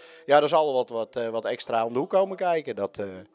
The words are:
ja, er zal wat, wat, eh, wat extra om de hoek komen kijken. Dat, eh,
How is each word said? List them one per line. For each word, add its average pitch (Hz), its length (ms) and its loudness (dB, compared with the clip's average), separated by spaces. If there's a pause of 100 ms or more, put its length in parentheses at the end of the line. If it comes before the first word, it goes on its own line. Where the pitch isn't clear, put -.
(260)
ja, 147 160 8
er 147 60 2
zal 156 240 2
wat, 127 180 0
wat, 113 260 -6
eh, 117 120 -2
wat 113 160 -4
extra 117 400 -2
om 117 80 -4
de 120 60 -2
hoek 139 120 -2
komen 190 260 0
kijken. 160 400 -2
Dat, 98 220 -6
eh, 101 80 -6 (280)